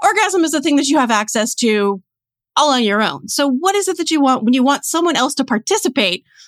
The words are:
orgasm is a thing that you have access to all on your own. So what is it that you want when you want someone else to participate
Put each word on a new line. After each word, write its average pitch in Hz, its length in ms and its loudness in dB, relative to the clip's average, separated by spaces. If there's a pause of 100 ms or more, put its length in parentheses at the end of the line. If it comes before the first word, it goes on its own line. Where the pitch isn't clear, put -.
orgasm 370 400 2
is 311 100 0
a 302 80 0
thing 294 140 2
that 277 120 2
you 294 120 2
have 247 100 0
access 214 460 -2
to 202 480 0 (520)
all 294 140 4
on 254 140 2
your 208 180 0
own. 139 280 -4
So 285 200 -2
what 320 240 0
is 403 140 0
it 370 100 -2
that 349 140 -4
you 311 100 2
want 262 220 2
when 233 100 2
you 262 100 2
want 277 220 0
someone 330 300 0
else 262 200 -2
to 269 100 -2
participate 220 800 -2 (240)